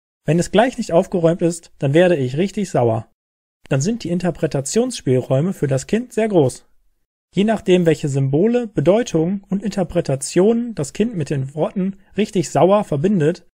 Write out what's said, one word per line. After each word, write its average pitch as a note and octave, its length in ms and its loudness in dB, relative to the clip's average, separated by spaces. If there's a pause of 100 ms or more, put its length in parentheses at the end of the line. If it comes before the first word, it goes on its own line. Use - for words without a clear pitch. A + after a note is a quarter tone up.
(260)
„Wenn D#3 120 2
es E3+ 120 -2
gleich B3 260 2
nicht G#3+ 160 -6
aufgeräumt E3+ 480 2
ist, E3+ 380 -4
dann C#3 160 -2
werde F3 220 6
ich C3 200 -4
richtig F#3+ 320 -2
sauer“, A#2 400 0 (640)
dann C3+ 100 2
sind A3+ 240 -4
die E3+ 60 -6
Interpretationsspielräume E3 1400 -2
für D3 140 -2
das C3+ 180 -2
Kind A#3+ 260 -4
sehr A3 160 0
groß. F3 380 0 (680)
Je G3 100 2
nachdem, F#3 420 2
welche D#3 240 0
Symbole, D3+ 560 0
Bedeutungen F#3 840 0
und F#3+ 140 -4
Interpretationen G3 1120 -2
das C#3+ 180 -6
Kind A3+ 220 -2
mit D#3 160 -6
den C3+ 240 -4
Worten F#3+ 420 -4 (220)
„richtig G3 320 -2
sauer“ F#3+ 340 4
verbindet E3+ 600 0 (140)